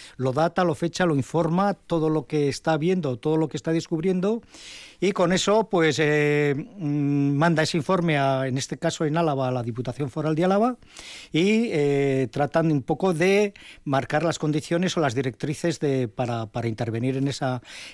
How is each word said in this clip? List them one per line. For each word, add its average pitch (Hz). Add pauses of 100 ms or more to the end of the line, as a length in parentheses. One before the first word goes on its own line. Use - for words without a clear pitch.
(160)
lo 131
data, 165
lo 165
fecha, 170
lo 160
informa, 175
todo 156
lo 156
que 147
está 160
viendo, 156
todo 156
lo 160
que -
está 160
descubriendo, 185 (580)
y 185
con 185
eso, 202
pues, 160
eh, 147 (240)
mm, 143
manda 160
ese -
informe, 170
a, 135
en 131
este 135
caso 165
en 151
Álava, 143
a -
la 127
Diputación 123
Foral 156
de 170
Álava, 214 (560)
y, 214
eh, 139
tratan 160
un 143
poco 185
de 196 (320)
marcar 143
las 165
condiciones 160
o 180
las 131
directrices 139
de, 135
para, 117
para 117
intervenir 113
en 135
esa, 127 (320)